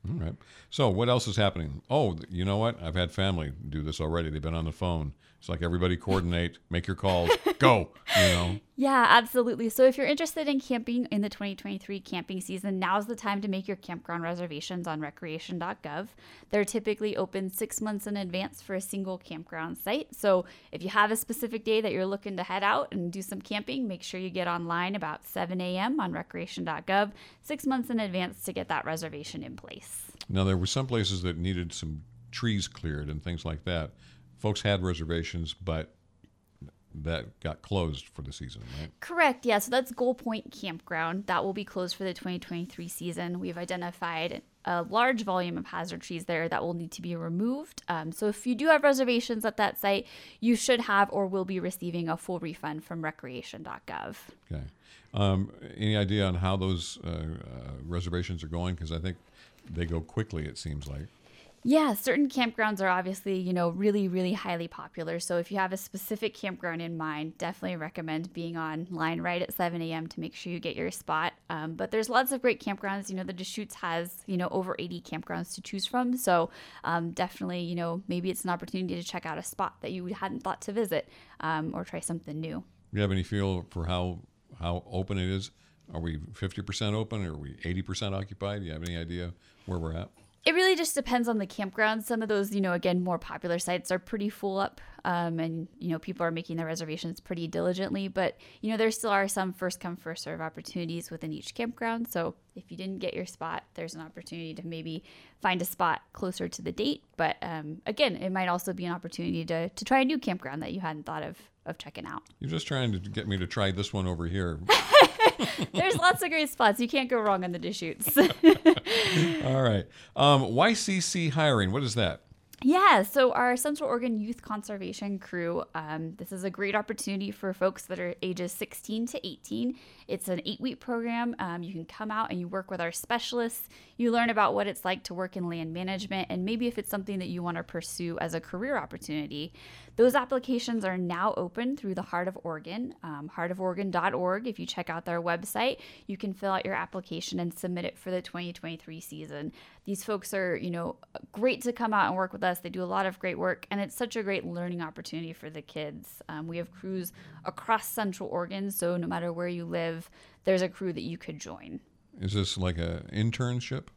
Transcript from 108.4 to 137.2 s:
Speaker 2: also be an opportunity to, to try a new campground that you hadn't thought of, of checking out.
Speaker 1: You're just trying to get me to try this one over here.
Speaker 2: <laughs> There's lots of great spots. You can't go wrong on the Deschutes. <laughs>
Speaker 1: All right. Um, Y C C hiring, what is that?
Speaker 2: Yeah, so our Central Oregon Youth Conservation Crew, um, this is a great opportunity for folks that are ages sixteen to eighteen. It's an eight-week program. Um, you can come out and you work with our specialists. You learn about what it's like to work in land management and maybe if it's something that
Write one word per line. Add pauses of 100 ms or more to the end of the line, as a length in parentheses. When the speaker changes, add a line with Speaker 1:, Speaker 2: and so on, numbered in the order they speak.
Speaker 2:
also
be
an
opportunity
to,
to
try
a
new
campground
that
you
hadn't
thought
of, (280)
of
checking
out. (180)
Speaker 1:
You're
just
trying
to
get
me
to
try
this
one
over
here.
Speaker 2:
<laughs> (1040)
There's
lots
of
great
spots.
You
can't
go
wrong
on
the
Deschutes.
<laughs>
Speaker 1:
All
right. (280)
Um,
Y
C
C
hiring,
what
is
that? (440)
Speaker 2:
Yeah,
so
our
Central
Oregon
Youth
Conservation
Crew, (100)
um,
this
is
a
great
opportunity
for
folks
that
are
ages
sixteen
to
eighteen. (300)
It's
an
eight-week
program.
Um,
you
can
come
out
and
you
work
with
our
specialists. (280)
You
learn
about
what
it's
like
to
work
in
land
management
and
maybe
if
it's
something
that